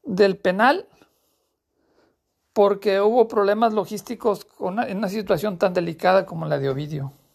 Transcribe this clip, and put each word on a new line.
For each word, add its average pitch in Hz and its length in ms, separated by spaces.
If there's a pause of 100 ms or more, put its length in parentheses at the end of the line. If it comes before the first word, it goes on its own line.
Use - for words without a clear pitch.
del 196 340
penal 233 500 (1700)
porque 202 480
hubo 226 260
problemas 214 460
logísticos 208 720
con 185 300
una, 233 120
en 196 120
una 214 100
situación 196 500
tan 185 140
delicada 180 540
como 160 200
la 147 120
de 139 100
Ovidio. 143 440 (220)